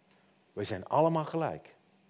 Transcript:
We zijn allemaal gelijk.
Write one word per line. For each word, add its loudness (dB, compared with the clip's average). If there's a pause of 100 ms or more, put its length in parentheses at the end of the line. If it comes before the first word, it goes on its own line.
(520)
We -4
zijn -6
allemaal 4
gelijk. -6 (360)